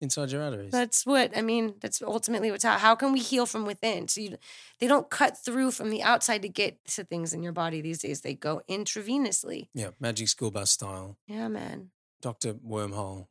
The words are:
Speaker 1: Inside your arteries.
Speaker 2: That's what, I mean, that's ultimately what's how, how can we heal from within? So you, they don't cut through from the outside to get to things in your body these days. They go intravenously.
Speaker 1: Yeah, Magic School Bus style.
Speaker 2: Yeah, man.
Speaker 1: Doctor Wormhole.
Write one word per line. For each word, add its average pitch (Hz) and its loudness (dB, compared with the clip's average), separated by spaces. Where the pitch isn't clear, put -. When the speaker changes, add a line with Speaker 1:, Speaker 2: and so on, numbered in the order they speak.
Speaker 1:
Inside 139 -2
your 143 -2
arteries. 107 -4
Speaker 2:
That's 247 2
what, 262 4
I 220 0
mean, 226 2
that's - -4
ultimately 220 0
what's 202 -2
how, 214 6
how 220 8
can 269 2
we 262 4
heal 240 2
from 220 -2
within? 208 -2
So - 0
you, 202 -8
they 240 2
don't 285 6
cut - 2
through 262 0
from 214 -2
the 214 -2
outside 233 4
to 202 -6
get - -2
to - -6
things 170 -4
in 165 -4
your 175 -6
body 165 -2
these 160 -6
days. 139 -4
They 139 -6
go 147 -4
intravenously. 208 -2
Speaker 1:
Yeah, 101 -4
Magic 113 -2
School 113 0
Bus 101 0
style. 98 -4
Speaker 2:
Yeah, 220 -6
man. 190 -10
Speaker 1:
Doctor 113 -6
Wormhole. 101 -6